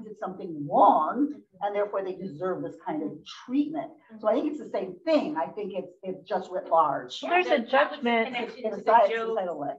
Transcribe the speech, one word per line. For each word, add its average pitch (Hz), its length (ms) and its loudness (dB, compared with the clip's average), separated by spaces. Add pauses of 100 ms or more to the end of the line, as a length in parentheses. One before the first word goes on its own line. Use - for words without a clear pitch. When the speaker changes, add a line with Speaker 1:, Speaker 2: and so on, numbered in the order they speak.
Speaker 1:
did - 160 -14
something 180 520 -8
wrong, 208 640 4 (260)
and 202 160 -2
therefore 202 260 -2
they 185 120 -4
deserve 165 480 -4
this 165 220 -8
kind 156 180 -4
of - 100 -4 (340)
treatment. 294 440 -2 (280)
So 214 100 0
I 220 60 4
think 294 160 0
it's - 120 -8
the 202 80 -12
same 190 240 -4 (100)
thing. 254 320 2
I 165 100 -2
think 196 280 -8
it's, - 180 -8 (100)
it's 185 240 -8
just 190 240 -4
writ - 180 -6
large. 151 520 2
Speaker 2:
There's 359 260 2
Speaker 3:
Yeah, 480 80 4
Speaker 2:
a 277 40 4
Speaker 3:
that, 226 120 -4
that 277 200 4
was 285 80 -10
Speaker 2:
judgment. 233 300 2
Speaker 3:
connection 233 360 -6
Speaker 1:
It's 220 40 0
Speaker 3:
to 208 60 -4
Speaker 1:
a 202 40 -6
societal 226 580 4
Speaker 3:
Job's, 175 220 -2
Speaker 1:
way. 143 100 -4 (100)